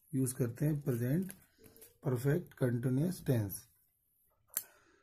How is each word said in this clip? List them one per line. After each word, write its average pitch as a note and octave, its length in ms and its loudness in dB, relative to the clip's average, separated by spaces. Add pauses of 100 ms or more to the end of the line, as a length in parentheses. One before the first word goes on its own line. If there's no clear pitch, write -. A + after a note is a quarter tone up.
(160)
यूज़ C3 200 0
करते A#2+ 300 -2
हैं, D3+ 160 2
present C3+ 520 0 (720)
perfect C#3 500 0
continuous C3 720 0
tense। G#2+ 420 0 (1400)